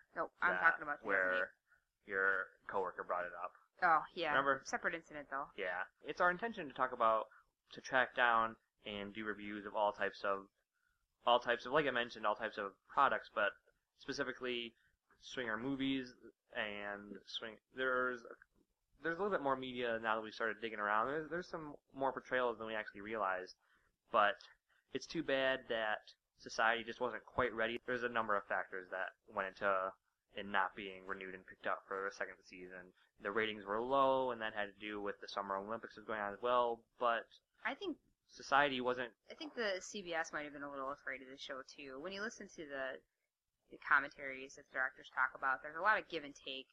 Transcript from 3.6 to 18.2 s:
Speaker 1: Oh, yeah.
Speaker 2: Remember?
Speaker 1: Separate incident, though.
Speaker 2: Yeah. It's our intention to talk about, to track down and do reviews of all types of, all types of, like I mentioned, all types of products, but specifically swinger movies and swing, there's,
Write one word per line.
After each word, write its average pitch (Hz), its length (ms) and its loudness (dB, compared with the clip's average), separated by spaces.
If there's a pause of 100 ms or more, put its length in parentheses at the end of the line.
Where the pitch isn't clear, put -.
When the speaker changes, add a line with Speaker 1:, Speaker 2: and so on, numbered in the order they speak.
Speaker 1:
Oh, 160 160 6 (140)
yeah. 165 140 -2
Speaker 2:
Remember? 139 360 4
Speaker 1:
Separate 196 300 -2
incident, 151 340 -12
though. 139 160 -4 (120)
Speaker 2:
Yeah. 92 260 -2 (180)
It's 147 200 -4
our 180 100 6
intention 190 360 -4
to 131 60 -12
talk 127 200 0
about, 110 340 4 (460)
to - 80 -14
track 127 340 2
down 113 400 6 (300)
and 101 280 -6
do 110 120 -6
reviews 104 400 -6
of 101 100 -8
all 104 160 6
types 98 320 -2
of, 98 240 0 (800)
all 120 140 8
types 120 260 0
of, 123 80 -6
like 151 140 4
I 127 40 2
mentioned, 120 340 0
all 107 100 4
types 110 220 -4
of 101 140 -2 (160)
products, 127 460 4
but 104 180 4 (480)
specifically 123 760 -4 (480)
swinger 113 360 -4
movies 131 560 0 (420)
and 104 600 -4 (100)
swing, 110 300 -8 (200)
there's, 127 460 0 (800)